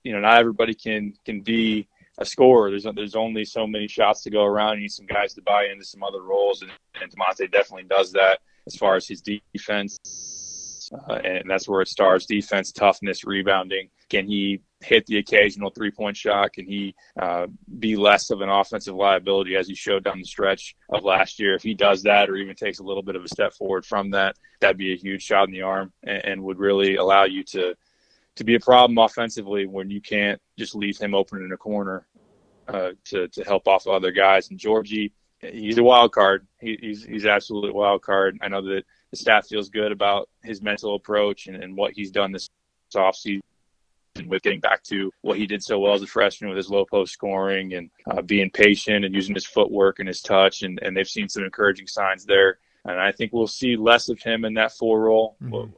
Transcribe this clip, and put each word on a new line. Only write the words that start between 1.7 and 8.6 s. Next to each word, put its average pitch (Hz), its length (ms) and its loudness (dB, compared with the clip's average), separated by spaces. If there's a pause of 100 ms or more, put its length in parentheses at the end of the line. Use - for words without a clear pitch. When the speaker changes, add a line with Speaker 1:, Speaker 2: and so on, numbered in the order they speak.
Speaker 1:
a - 60 -8
scorer. 123 460 6
There's, 101 140 -6 (120)
there's 104 180 -8
only 110 300 -4
so 110 200 -6
many 107 220 -6
shots 107 380 2
to - 60 -12
go 104 140 2
around. 104 340 0
You 104 40 -10
need 101 100 -10
some 98 140 -20
guys 101 280 -4
to 101 80 -20
buy 101 240 2
into 98 180 -12
some 98 180 -18
other 98 200 -8
roles, 98 400 0
and, 92 100 -16 (280)
and 92 120 -12
Devontae 95 400 -4
definitely 98 360 0
does 95 240 2
that 95 280 4 (260)